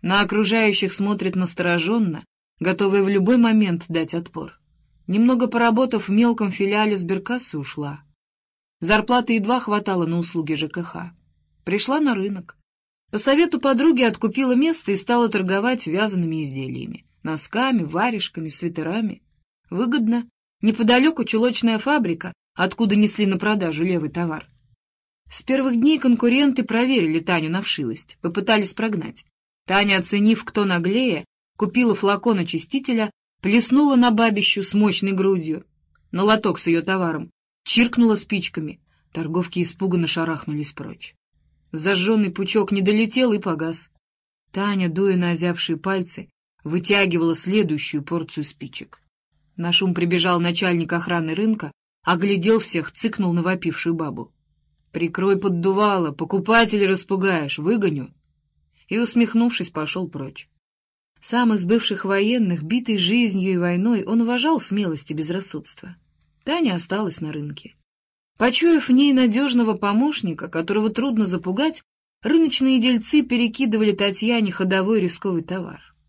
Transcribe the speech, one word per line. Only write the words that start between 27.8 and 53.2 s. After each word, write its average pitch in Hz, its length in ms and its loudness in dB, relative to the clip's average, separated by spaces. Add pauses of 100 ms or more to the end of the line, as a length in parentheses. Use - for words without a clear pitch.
попытались 196 500 0
прогнать. 208 520 -6 (420)
Таня, 196 320 2
оценив, 208 460 2
кто 208 200 -2
наглее, 185 600 0 (320)
купила 220 380 2
флакон 202 440 2
очистителя, 214 720 -2 (300)
плеснула 254 560 4
на 247 140 6
бабищу 208 520 2
с 196 120 -4
мощной 196 380 2
грудью, 185 540 0 (440)
на 180 120 -2
лоток 214 360 2
с - 80 -4
её 165 160 2
товаром, 170 480 -2 (340)
чиркнула 233 500 4
спичками. 175 640 -6 (320)
Торговки 170 500 -4
испуганно 175 440 -2
шарахнулись 151 680 -4
прочь. - 420 -16 (580)
Зажжённый 196 580 0
пучок 196 420 0
не 196 100 0
долетел 220 500 2
и 202 60 0
погас. 160 520 -6 (600)
Таня, 196 360 -2
дуя 190 280 0
на 175 140 0
озябшие 170 460 -2
пальцы, 185 520 -6 (340)
вытягивала 170 720 0
следующую 160 680 -2
порцию 156 420 -6
спичек. - 580 -16 (540)
На 175 160 -4
шум 185 220 2
прибежал 175 460 0
начальник 175 520 0
охраны 170 420 -2
рынка, 214 380 -2 (300)
оглядел 196 580 2
всех, 165 320 -6
цыкнул 202 400 -2